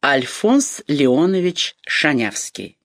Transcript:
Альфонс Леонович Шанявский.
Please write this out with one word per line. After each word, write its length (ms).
Альфонс 800
Леонович 880
Шанявский. 1000